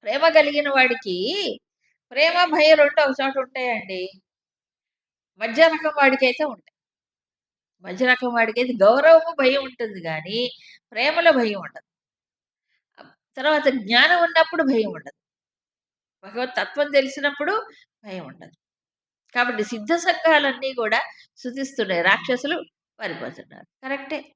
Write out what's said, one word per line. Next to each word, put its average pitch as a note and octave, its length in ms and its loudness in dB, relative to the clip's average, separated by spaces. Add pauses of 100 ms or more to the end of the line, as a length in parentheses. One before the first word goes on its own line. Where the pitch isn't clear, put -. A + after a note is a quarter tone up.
ప్రేమ C4+ 240 -2
కలిగిన D4 420 2
వాడికి B3 440 0 (960)
ప్రేమ, D#4+ 320 0
భయం D#4 320 4
రెండు D4 240 4
ఒక C#4 140 2
చోట C4+ 240 -4
ఉంటాయండి. A3+ 640 -6 (1400)
మధ్య A#3 280 4
రకం D#4 280 -2
వాడికైతే C4 480 2
ఉంటాయి. B3 300 -10 (1080)
మధ్య F#3+ 220 -2
రకం B3 280 0
వాడికైతే A#3 420 0
గౌరవము, D#4 580 6
భయం C4+ 300 2
ఉంటుంది A3 360 -10
గానీ, E3 380 -8 (500)
ప్రేమలో D#4 440 0
భయం A3 280 -2
ఉండదు. - 260 -18 (1500)
తర్వాత D4 300 0 (100)
జ్ఞానం B3 460 2
ఉన్నప్పుడు E4 400 2
భయం A3+ 280 0
ఉండదు. D#3 280 -18 (1040)
భగవత్ A#3+ 300 -8
తత్వం C#4+ 360 -4
తెలిసినప్పుడు C#4+ 640 -2 (460)
భయం F#3 260 -14
ఉండదు. - 280 -20 (800)
కాబట్టి A#3+ 300 -2
సిద్ధ A3 300 -6
సంఘాలన్నీ D4+ 800 0
కూడా A#3 280 -2 (360)
స్తుతిస్తున్నాయి. A#3+ 680 -6
రాక్షసులు B3+ 560 -2 (400)
పారిపోతున్నారు. - 680 -14 (140)
కరెక్టే. C#4 400 -10 (160)